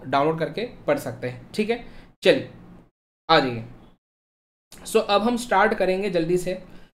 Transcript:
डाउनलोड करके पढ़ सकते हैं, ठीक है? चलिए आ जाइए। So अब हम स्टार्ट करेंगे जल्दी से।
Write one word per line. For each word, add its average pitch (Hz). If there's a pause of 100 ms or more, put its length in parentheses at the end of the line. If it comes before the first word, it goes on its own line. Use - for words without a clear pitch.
डाउनलोड 143
करके 160 (220)
पढ़ 147
सकते 123
हैं, -
ठीक 208
है? 240 (380)
चलिए - (800)
आ 160
जाइए। 120 (1200)
So 220
अब 202
हम 240
स्टार्ट 214
करेंगे 190
जल्दी 175
से। 185 (400)